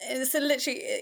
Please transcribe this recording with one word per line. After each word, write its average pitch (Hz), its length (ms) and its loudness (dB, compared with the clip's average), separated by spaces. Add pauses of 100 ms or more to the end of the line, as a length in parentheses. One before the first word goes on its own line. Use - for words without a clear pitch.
It's 262 320 -2
a 311 60 4
literally 285 400 2
e-, - 220 -4